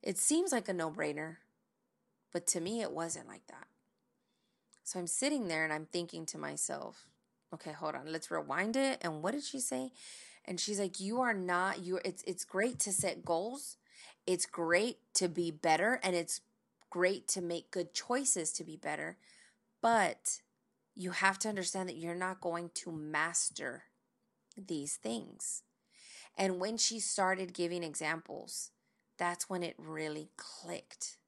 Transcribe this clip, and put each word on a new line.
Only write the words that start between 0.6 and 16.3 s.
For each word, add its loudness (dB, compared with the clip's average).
a 2
no-brainer, -2
but 0
to 2
me, -2
it -2
wasn't -4
like -18
that. -18
So -6
I'm -4
sitting 2
there 2
and 2
I'm -2
thinking -4
to -8
myself, -4
"Okay, -10
hold -4
on, -8
let's -4
rewind 0
it." 2
And -4
what 2
did -4
she -6
say? -2
And -6
she's 0
like, -2
"You 0
are 4
not, 2
you, -2
it's, -4
it's -4
great 0
to 0
set 0
goals. -2
It's 4
great 4
to 4
be 0
better, 4
and 4
it's -2